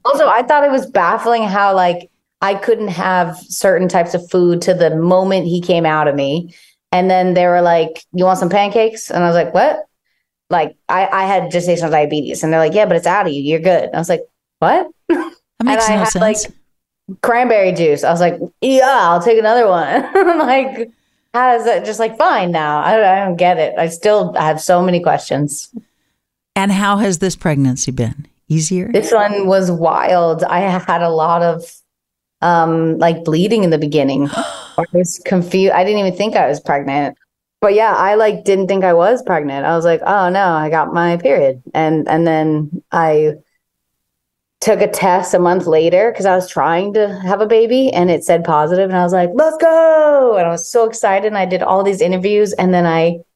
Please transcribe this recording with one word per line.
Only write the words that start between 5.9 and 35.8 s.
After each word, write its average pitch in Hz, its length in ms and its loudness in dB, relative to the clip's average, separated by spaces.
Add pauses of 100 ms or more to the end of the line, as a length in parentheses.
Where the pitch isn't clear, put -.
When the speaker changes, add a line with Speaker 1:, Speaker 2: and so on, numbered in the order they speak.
Speaker 1:
of 143 80 0
me. 147 400 -4 (380)
And 185 180 0
then 185 220 2
they 180 140 2
were 175 140 2
like, 165 420 0 (100)
"You 180 120 0
want 185 140 2
some 180 100 -2
pancakes?" 208 640 -2
And 175 120 0
I 170 40 2
was 170 80 0
like, 170 180 0
"What?" 240 320 0 (640)
Like, 160 260 -2 (120)
I, 185 200 0
I 190 180 -2
had 180 260 -2
gestational 165 400 -2
diabetes. 151 520 -2
And 160 100 0
they're 160 80 2
like, 160 120 0
"Yeah, 208 120 4
but 175 100 0
it's 165 120 -2
out 185 200 0
of 147 60 -4
you. 143 80 -6
You're 151 180 -2
good." 170 260 2
And - 100 -10
I 160 40 -2
was 170 100 -6
like, 180 140 -2 (360)
"What?" 311 280 2 (220)
<laughs> 339 220 -2 (280)
Speaker 2:
That 233 60 -2
makes 220 220 0
Speaker 1:
And 214 60 0
I 202 40 0
Speaker 2:
no 202 60 0
Speaker 1:
had, 220 120 -2
like, 214 220 0
Speaker 2:
sense. - 160 -10 (680)
Speaker 1:
cranberry 226 520 2
juice. 156 300 0
I 156 80 0
was 170 100 0
like, 175 180 0 (220)
"Yeah, 262 260 2 (220)
I'll 175 120 2
take 220 180 2
another 220 280 2
one." 165 360 0 (100)
<laughs> 359 260 2
Like, 240 520 -2 (420)
how 247 220 2
is 220 100 -4
that? 202 200 0
Just 214 140 -8
like, 226 180 -4
fine 240 340 0
now. 151 300 -2
I, 196 400 2
I 196 40 -4
don't 180 120 -4
get 175 200 2
it. 156 200 -2
I 170 120 -2
still 185 440 0
have 156 280 -2
so 180 200 2
many 180 200 0
questions. 147 680 -4 (840)
Speaker 2:
And 196 160 0
how 202 260 0
has 196 220 -2
this 185 160 -4
pregnancy 139 560 -2
been? 123 360 -6 (200)
Easier? 180 440 -2
Speaker 1:
This 240 200 0
one 202 360 0
was 190 240 2
wild. 165 720 0
I 175 160 -2
had 180 420 -2
a 170 80 0
lot 165 320 0
of, 170 220 -2 (800)
um, 165 580 0
like, 165 240 0
bleeding 196 400 0
in 175 80 2
the 156 80 0
beginning. 143 520 0
Speaker 2:
<gasps> - 460 -8
Speaker 1:
I 165 140 -2
was 175 340 -2
confused. 190 480 0
I 180 100 2